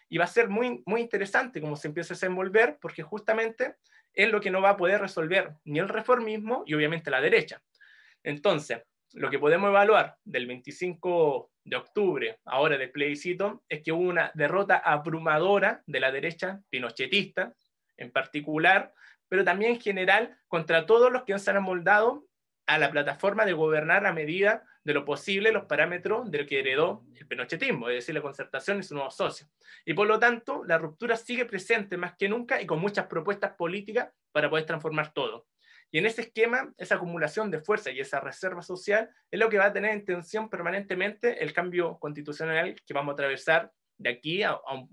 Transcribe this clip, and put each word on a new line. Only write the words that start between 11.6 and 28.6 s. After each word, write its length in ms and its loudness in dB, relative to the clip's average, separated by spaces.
de 140 -6
octubre, 680 -2
ahora 340 2
del 140 -6
plebiscito, 800 -4
es 120 -6
que 120 -4
hubo 80 0
una 320 0
derrota 420 2
abrumadora 1080 2
de 160 -4
la 100 2
derecha 480 -6
pinochetista, 840 -2
en 160 -14
particular, 840 2
pero 160 2
también 300 2
en 40 -6
general 580 0
contra 360 2
todos 240 8
los 140 0
que 160 -4
se 120 0
han 40 0
amoldado 720 2
a 120 4
la 140 2
plataforma 540 0
de 80 2
gobernar 520 2
a 80 2
medida 520 0
de 80 0
lo 120 -2
posible 480 0
los 120 -2
parámetros 640 0
de 100 -2
lo 60 -4
que 140 -2
heredó 460 0
el 100 -20
pinochetismo, 640 -4
es 80 0
decir, 200 -6
la 60 -4
concertación 580 -6